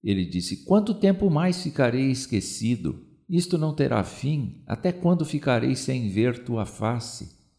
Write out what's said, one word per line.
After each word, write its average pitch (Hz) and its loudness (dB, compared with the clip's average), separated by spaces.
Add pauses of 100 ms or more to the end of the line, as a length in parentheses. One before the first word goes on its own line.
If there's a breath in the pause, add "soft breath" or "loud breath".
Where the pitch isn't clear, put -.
Ele 98 2
disse, 87 -6
"Quanto 208 4
tempo 196 2
mais 175 2
ficarei 131 2
esquecido? 110 -2 (240)
Isto 175 0
não 156 -2
terá 127 2
fim? - -4
Até - 0
quando 175 2
ficarei 131 0
sem 127 -2
ver 117 2
tua 113 -2
face? - -6 (160)